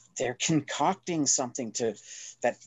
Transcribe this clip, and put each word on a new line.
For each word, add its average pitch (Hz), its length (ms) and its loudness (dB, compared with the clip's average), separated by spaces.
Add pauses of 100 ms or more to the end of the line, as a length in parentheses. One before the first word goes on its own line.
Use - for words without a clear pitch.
(180)
they're 123 200 0
concocting 160 840 2
something 127 480 -2
to, 113 220 0 (480)
that, 123 140 0 (100)